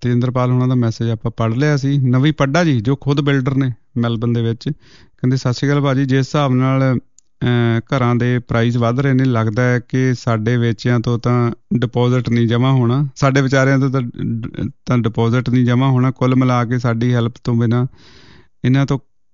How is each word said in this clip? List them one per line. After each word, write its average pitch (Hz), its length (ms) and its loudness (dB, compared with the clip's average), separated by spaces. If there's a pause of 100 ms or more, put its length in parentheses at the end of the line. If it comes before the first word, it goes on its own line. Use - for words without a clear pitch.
ਤੇਜਿੰਦਰਪਾਲ 123 500 -2
ਹੁਣਾਂ 127 180 0
ਦਾ 131 60 0
ਮੈਸੇਜ 117 360 -2
ਆਪਾਂ 113 200 -6
ਪੜ੍ਹ 113 240 -2
ਲਿਆ 147 220 0
ਸੀ। 139 220 -2
ਨਵੀਂ 131 340 2
ਪੱਡਾ 151 320 0
ਜੀ, 135 160 0
ਜੋ 131 160 -2
ਖੁਦ 139 240 -2
ਬਿਲਡਰ 139 340 0
ਨੇ 131 180 -2 (240)
ਮੈਲਬਨ 117 360 -2
ਦੇ 117 100 0
ਵਿੱਚ, 113 260 -4 (500)
ਕਹਿੰਦੇ, 131 180 0
"ਸਤਿ 127 160 -2
ਸ਼੍ਰੀ 139 160 -2
ਅਕਾਲ 143 120 2
ਭਾਜੀ, 139 240 0
ਜਿਸ 135 140 2
ਹਿਸਾਬ 135 360 0
ਨਾਲ, 131 440 2
ਅਹ, 117 840 -2
ਘਰਾਂ 123 340 0
ਦੇ 123 240 0
ਪ੍ਰਾਈਸ 117 380 0
ਵੱਧ 120 240 0
ਰਹੇ 139 120 0
ਨੇ, 131 120 2
ਲੱਗਦਾ 113 380 0
ਹੈ 123 260 2
ਕਿ 131 260 0
ਸਾਡੇ 113 420 -2
ਵੇਚਿਆਂ 117 440 0
ਤੋਂ 120 180 -2
ਤਾਂ 120 340 0 (260)
ਡਿਪੋਜ਼ਿਟ 120 520 0
ਨਹੀਂ 117 180 2
ਜਮ੍ਹਾਂ 120 240 2
ਹੋਣਾ, 131 440 2
ਸਾਡੇ 135 240 2
ਵਿਚਾਰਿਆਂ 135 380 2
ਤੋਂ 135 120 0
ਤਾਂ 131 120 -2 (240)
ਡ-, 113 440 -6 (160)
ਤਾਂ 123 120 0
ਡਿਪੋਜ਼ਿਟ 117 520 0
ਨਹੀਂ 123 160 2
ਜਮ੍ਹਾਂ 127 240 2
ਹੋਣਾ। 127 200 2
ਕੁੱਲ 127 240 0
ਮਿਲਾ 127 300 2
ਕੇ 120 140 -2
ਸਾਡੀ 120 360 0
ਹੈਲਪ 117 200 -2 (100)
ਤੋਂ 123 100 -2
ਬਿਨਾਂ 120 320 0 (800)
ਇਹਨਾਂ 131 220 2
ਤੋਂ 139 120 -2 (360)